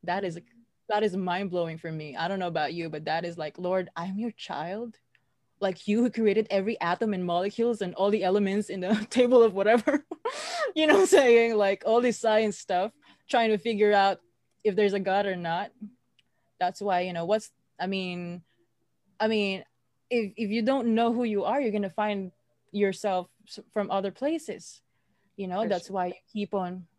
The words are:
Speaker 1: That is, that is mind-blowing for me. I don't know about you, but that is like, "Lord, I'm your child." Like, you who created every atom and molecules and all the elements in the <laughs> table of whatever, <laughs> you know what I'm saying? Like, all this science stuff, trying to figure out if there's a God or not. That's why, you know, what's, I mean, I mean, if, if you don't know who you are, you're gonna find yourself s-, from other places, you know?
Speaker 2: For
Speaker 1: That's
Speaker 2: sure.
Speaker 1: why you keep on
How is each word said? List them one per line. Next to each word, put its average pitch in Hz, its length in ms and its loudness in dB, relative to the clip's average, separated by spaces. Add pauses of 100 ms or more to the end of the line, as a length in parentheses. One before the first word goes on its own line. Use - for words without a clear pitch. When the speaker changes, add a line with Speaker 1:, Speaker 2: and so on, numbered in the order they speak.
Speaker 1:
That 180 200 -4
is, 170 140 -6 (500)
that 214 140 0
is 190 140 0
mind-blowing 180 640 -4
for 165 120 -10
me. 151 260 -10
I 165 120 -4
don't 196 100 -2
know 185 100 -4
about 156 260 -2
you, 170 140 -6
but 156 180 -10
that 165 180 -2
is 170 140 -8
like, 156 200 -8
"Lord, 180 380 -2
I'm 190 220 -6
your 226 140 -4
child." 190 640 -10 (640)
Like, 190 280 -4
you 208 140 4
who 240 80 2
created 214 400 2
every 202 300 -2
atom 185 340 0
and 180 100 -4
molecules 208 580 0
and 180 140 -6
all 196 140 2
the 208 120 2
elements 196 480 2
in 196 100 -6
the 185 140 2
<laughs> 214 160 -4
table 240 320 6
of 214 120 4
whatever, 220 500 2 (360)
<laughs> 659 340 -4
you 311 120 2
know 302 80 6
what 392 60 6
I'm 381 60 6
saying? 233 500 6
Like, 202 280 0
all 233 160 4
this 247 180 0
science 220 400 2
stuff, 190 340 -2 (360)
trying 226 220 2
to 214 80 2
figure 208 340 2
out 196 280 4 (420)
if 196 140 0
there's 202 160 4
a 202 80 -2
God 196 260 0
or 185 100 -4
not. 170 340 -4 (920)
That's 180 200 -2
why, 190 200 0
you 180 120 -4
know, 170 120 -4
what's, 214 260 -2 (280)
I 180 80 -4
mean, 180 560 -6 (760)
I 220 100 0
mean, 202 360 -2 (460)
if, 226 260 -2
if 214 140 -4
you 226 120 0
don't 240 320 0
know 233 180 2
who 240 120 -2
you 208 200 -2
are, 233 160 0
you're 233 120 -2
gonna 202 180 -4
find 202 400 -4 (400)
yourself 196 580 -2 (180)
s-, - 140 -18 (120)
from 202 180 -4
other 196 200 -2
places, 285 680 -8 (560)
you 190 120 -8
know? 185 140 -2
Speaker 2:
For 220 60 -2
Speaker 1:
That's 180 200 -2
Speaker 2:
sure. 190 60 -10
Speaker 1:
why 180 120 -2
you 180 80 -6 (180)
keep 202 220 -6
on 180 320 -6 (120)